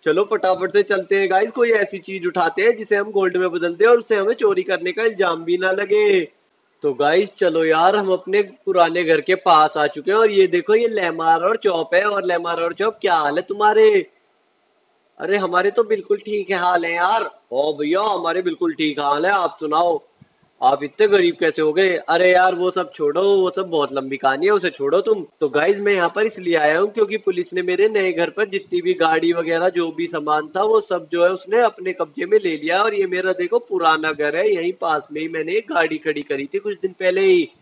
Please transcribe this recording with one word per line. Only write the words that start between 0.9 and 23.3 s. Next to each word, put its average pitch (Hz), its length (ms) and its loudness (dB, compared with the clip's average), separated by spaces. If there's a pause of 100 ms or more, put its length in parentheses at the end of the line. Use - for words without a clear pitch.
हैं 196 120 0
guys, 196 200 0
कोई 240 220 0
ऐसी 202 260 -2
चीज 180 280 -8
उठाते 180 360 -2
हैं 226 140 2
जिसे 208 200 -2
हम 202 140 -2
gold 190 260 0
में 185 140 0
बदल 170 240 -4
दें 196 120 2
और 240 120 6
उससे 226 180 -2
हमें 202 180 0
चोरी 196 280 0
करने 180 300 -4
का 214 120 -4
इल्जाम 180 400 -2
भी 175 140 -2
ना 190 140 0
लगे। 202 480 2 (640)
तो 147 120 0
guys 160 440 2
चलो 165 260 0
यार 165 320 4
हम 196 160 0
अपने 190 300 -2
पुराने 175 600 0
घर 160 160 2
के 180 140 0 (100)
पास 156 320 4
आ 151 120 0
चुके 151 220 -6
हैं 208 80 2
और 220 120 4
ये 196 180 4
देखो 175 260 0
ये 233 160 2
Lamar 165 540 0
और 220 140 2
Chop 170 360 -2
है 185 100 4
और 202 200 -2
Lamar 170 380 -2
और 170 120 -4
Chop 214 260 -4
क्या 180 160 2
हाल 147 200 0
है 180 80 -2
तुम्हारे? 214 600 4 (1120)
अरे 180 180 -2
हमारे 185 320 0
तो 208 140 0
बिल्कुल 208 320 -2
ठीक 208 340 -6
है 196 80 -2
हाल 175 260 0
है 170 80 -4
यार। 185 380 0 (220)
ओ 143 200 -2
भैया 147 300 -2
हमारे 180 400 -2
बिल्कुल 170 320 -4
ठीक 151 260 -4
हाल 147 260 0
है, 190 60 2
आप 180 280 -2
सुनाओ 160 400 0 (600)
आप 135 240 2
इतने 175 240 0
गरीब 185 320 4
कैसे 160 220 0
हो 156 100 2
गए? 180 240 2 (120)
अरे 180 220 4
यार 180 240 4
वो 180 160 -2
सब 180 220 -4
छोड़ो, 151 300 -2
वो 196 280 2